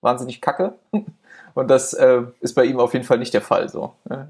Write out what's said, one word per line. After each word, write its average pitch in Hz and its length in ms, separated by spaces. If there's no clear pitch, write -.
wahnsinnig 127 400
kacke. 185 340
<laughs> 208 120
Und 131 160
das, 131 240
äh, 127 280
ist - 140
bei 127 120
ihm 127 120
auf 123 140
jeden 127 140
Fall 123 120
nicht - 140
der 107 80
Fall, - 300
so, - 240
ne? 135 240